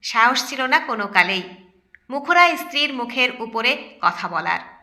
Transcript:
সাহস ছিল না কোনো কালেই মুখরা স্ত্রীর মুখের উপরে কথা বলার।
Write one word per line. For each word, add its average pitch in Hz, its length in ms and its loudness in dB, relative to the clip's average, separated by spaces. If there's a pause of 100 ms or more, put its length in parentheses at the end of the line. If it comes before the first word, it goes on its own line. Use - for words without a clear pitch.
সাহস 240 460 2
ছিল 262 180 -4
না 285 120 4
কোনো 302 280 -4
কালেই 185 360 2 (680)
মুখরা 330 460 4
স্ত্রীর 294 380 -4
মুখের 247 480 -2
উপরে 226 580 -4
কথা 170 280 -2
বলার। 170 320 -4 (220)